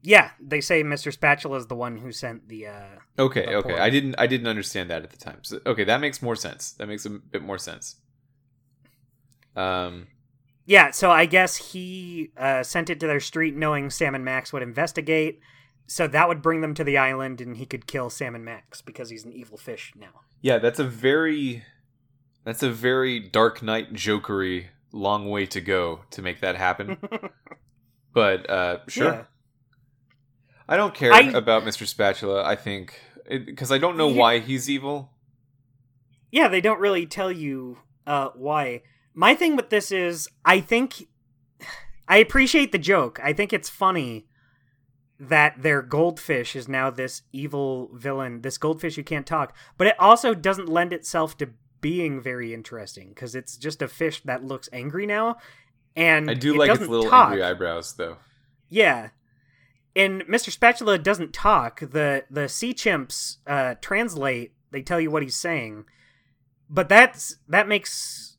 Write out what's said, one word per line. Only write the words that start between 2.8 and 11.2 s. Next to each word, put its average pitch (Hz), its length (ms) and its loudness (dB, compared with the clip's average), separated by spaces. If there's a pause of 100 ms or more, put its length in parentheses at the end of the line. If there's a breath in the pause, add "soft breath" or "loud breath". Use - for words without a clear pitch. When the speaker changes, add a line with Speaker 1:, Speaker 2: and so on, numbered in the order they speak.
Speaker 2:
Okay, 127 260 2
Speaker 1:
the - 100 -4
Speaker 2:
okay. 101 140 2
Speaker 1:
portal. 85 140 0
Speaker 2:
I 110 80 4
didn't, 139 260 0
I 120 80 4
didn't 120 220 -2
understand 101 420 -6
that 82 140 -6
at - 80 -20
the - 60 -20
time. - 260 -18
So, - 220 -12
okay, 107 180 0
that 113 180 2
makes 143 220 -6
more 120 120 -4
sense. - 380 -12
That 104 140 -12
makes 104 180 -12
a 104 60 -8
bit 101 320 -12
more 95 160 -8
sense. - 380 -14 (1600)
Um, 90 520 -6 (580)
Speaker 1:
Yeah, 180 240 6
so 180 220 2
I 165 160 8